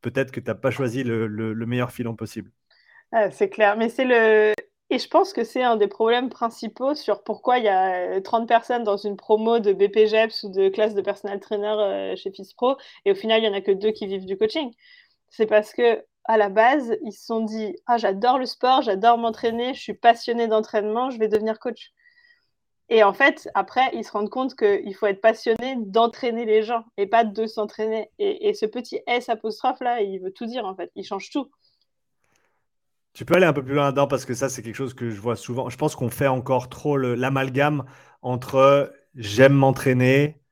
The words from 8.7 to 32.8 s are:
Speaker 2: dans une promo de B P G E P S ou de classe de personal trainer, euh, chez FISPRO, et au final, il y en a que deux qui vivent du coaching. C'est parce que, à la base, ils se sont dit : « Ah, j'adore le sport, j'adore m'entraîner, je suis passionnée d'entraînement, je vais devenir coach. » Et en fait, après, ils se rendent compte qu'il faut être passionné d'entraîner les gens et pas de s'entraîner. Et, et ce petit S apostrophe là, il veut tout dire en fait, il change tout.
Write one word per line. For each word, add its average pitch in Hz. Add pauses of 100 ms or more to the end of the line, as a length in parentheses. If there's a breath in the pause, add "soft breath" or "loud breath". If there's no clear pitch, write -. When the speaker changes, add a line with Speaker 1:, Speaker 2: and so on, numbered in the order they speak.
Speaker 2:
dans 202
une 202
promo 220
de 202
B 196
P 214
G 214
E 220
P 220
S -
ou 208
de 190
classe 214
de 202
personal 202
trainer, 208
euh, 196
chez 190
FISPRO, 247 (280 loud breath)
et 202
au -
final, 220
il 226
y -
en 202
a 196
que 196
deux 196
qui 214
vivent 190
du 190
coaching. 233 (580 soft breath)
C'est 220
parce 214
que, 233 (200)
à 226
la 208
base, 226
ils 214
se -
sont 226
dit : « 214 (100)
Ah, 240
j'adore 214
le 254
sport, 262
j'adore 233
m'entraîner, 233
je -
suis -
passionnée 233
d'entraînement, 220
je 240
vais 214
devenir 214
coach. » - (1000 soft breath)
Et 226
en 202
fait, 285
après, 247
ils 226
se -
rendent 208
compte 262
qu'il 202
faut -
être 196
passionné 226
d'entraîner 226
les 214
gens 226 (120)
et 202
pas 226
de 220
s'entraîner. 220
Et, 202
et 208
ce 208
petit 233
S 240
apostrophe 233
là, 240
il 190
veut 185
tout 233
dire 233
en 190
fait, 180
il 196
change 196
tout. - (1600)